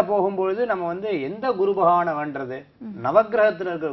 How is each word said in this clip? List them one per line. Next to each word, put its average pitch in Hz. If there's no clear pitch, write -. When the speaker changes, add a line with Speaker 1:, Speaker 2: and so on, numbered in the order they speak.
Speaker 1:
போகும்பொழுது 196
நம்ம 185
வந்து 196
எந்த 214
குரு 196
பகவானை 175
வேண்டுறது? 135
Speaker 2:
ம். 101
Speaker 1:
நவக்கிரகத்துல 202
இருக்கிற 156